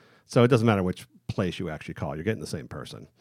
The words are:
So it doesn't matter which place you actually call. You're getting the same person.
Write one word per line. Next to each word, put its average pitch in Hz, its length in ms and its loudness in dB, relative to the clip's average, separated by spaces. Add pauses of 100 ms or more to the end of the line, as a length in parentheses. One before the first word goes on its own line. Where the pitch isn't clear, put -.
(260)
So - 180 4
it 120 40 8
doesn't 117 180 6
matter 101 180 4
which 90 220 -4 (220)
place 90 320 -4
you 90 100 -6
actually 78 260 -10
call. 73 200 -6
You're 78 80 -8
getting 98 160 -2
the 73 80 -10
same 78 220 -8
person. - 380 -12 (140)